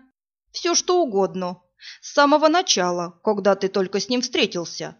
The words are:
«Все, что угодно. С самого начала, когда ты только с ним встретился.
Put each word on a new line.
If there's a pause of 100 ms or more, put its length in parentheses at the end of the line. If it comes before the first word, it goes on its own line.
(520)
«Все,
что
угодно. (400)
С
самого
начала,
когда
ты
только
с
ним
встретился.